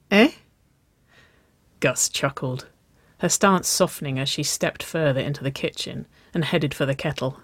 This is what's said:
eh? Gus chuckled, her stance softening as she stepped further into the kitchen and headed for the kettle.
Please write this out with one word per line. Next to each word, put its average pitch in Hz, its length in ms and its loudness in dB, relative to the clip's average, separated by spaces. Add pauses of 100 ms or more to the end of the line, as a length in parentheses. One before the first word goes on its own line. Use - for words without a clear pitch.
(100)
eh? 220 220 8 (1500)
Gus - 280 0
chuckled, 135 580 -4 (520)
her - 100 0
stance 185 400 4
softening 147 500 0
as 135 100 -2
she - 140 -2
stepped - 400 -2
further 156 380 0
into 135 240 -4
the 135 60 -2
kitchen - 560 -8 (280)
and 170 100 0
headed 151 300 0
for - 120 -2
the 139 80 0
kettle. 135 500 -4